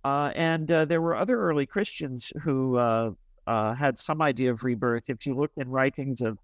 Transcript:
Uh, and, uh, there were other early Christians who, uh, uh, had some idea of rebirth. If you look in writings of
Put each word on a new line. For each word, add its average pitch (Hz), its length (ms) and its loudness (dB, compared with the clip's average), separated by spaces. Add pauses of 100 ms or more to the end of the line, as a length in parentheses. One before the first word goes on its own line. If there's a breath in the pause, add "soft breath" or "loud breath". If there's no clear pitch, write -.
Uh, 143 300 0
and, 165 360 0
uh, 160 160 6
there 165 160 2
were 165 140 0
other 233 220 0
early 151 280 2
Christians 143 680 -6 (100)
who, 131 360 2
uh, 113 320 2 (360)
uh, 110 280 0
had 135 240 0
some 156 240 -2
idea 127 280 2
of 117 140 -4
rebirth. 120 460 0
If 123 160 -6
you 135 80 -2
look 143 220 0
in 131 120 -6
writings 131 540 0
of 110 220 -2